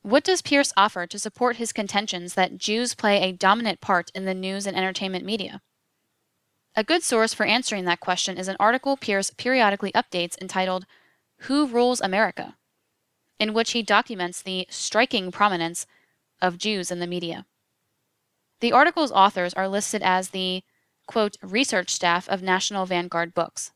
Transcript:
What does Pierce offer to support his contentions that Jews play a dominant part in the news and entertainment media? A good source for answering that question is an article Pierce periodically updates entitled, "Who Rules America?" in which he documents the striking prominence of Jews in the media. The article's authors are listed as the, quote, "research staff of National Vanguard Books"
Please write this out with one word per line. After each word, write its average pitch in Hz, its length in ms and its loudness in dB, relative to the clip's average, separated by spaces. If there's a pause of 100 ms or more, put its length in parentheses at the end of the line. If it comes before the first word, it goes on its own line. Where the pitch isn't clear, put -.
What 240 220 4
does 370 200 2
Pierce 285 340 2
offer 196 300 2
to 202 100 -12
support 240 380 -2
his 226 180 -6
contentions 196 600 -4
that 185 240 2
Jews 233 340 -2
play 202 280 2
a 185 100 0
dominant 202 500 2
part 180 320 0
in 190 120 -8
the 190 100 -2
news 190 320 -6
and 185 100 -4
entertainment 190 480 -4
media? 202 380 -8 (1120)
A 214 80 0
good 233 180 2
source 220 320 2
for 214 120 0
answering 214 400 0
that 175 160 0
question 185 360 -2
is 185 100 -6
an 190 120 -6
article 254 380 2
Pierce 196 340 -2
periodically 214 600 2
updates 175 460 -2
entitled, 185 460 -2 (600)
"Who 285 180 2
Rules 240 360 2
America?" 190 540 -2 (840)
in 214 140 -2
which 226 180 0
he 240 100 -2
documents 202 600 0
the 185 260 -6
striking 208 600 0
prominence 170 560 0 (520)
of 175 200 0
Jews 196 320 -2
in 175 80 -6
the 175 80 -4
media. 175 400 -6 (1120)
The 233 140 2
article's 302 380 4
authors 190 440 2
are 190 120 -2
listed 202 360 -2
as 185 260 2
the, 185 340 -4 (440)
quote, 208 340 0
"research 196 500 -2
staff 175 380 0
of 185 140 -2
National 190 420 0
Vanguard 175 480 -2
Books" - 420 -4